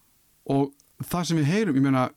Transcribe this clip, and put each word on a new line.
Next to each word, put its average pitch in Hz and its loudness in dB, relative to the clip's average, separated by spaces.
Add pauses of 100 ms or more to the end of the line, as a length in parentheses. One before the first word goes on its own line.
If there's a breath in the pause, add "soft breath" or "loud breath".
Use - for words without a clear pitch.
(480)
Og 139 0 (280)
það 175 -4
sem 165 0
við 139 2
heyrum, 185 0
ég 135 2
meina 131 2 (120)